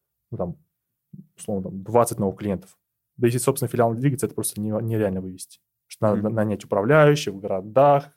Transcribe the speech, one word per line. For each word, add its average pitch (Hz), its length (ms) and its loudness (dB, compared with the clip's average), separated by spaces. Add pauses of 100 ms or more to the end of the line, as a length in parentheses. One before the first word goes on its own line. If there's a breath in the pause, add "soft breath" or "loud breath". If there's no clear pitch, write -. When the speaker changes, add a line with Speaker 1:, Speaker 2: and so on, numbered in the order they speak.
(320)
Speaker 1:
ну, 113 60 -10
там, - 200 -6 (800)
условно, 98 260 -6
там, 95 200 -12
двадцать 113 360 2
новых 95 200 -2
клиентов. 101 380 -6 (400)
Да 123 100 4
если, 120 120 0
собственно, 127 300 -2
филиал 117 260 0
двигается, 123 320 0
это - 80 -8
просто 104 260 -6
не-, 107 100 -4 (120)
нереально 104 380 -2
вывести. 92 380 -14 (280)
Что - 200 -2
надо 104 220 0
Speaker 2:
Мгм. 113 60 -4
Speaker 1:
нанять 107 300 -2
управляющих 147 680 2
в 98 60 -12
городах, 110 760 2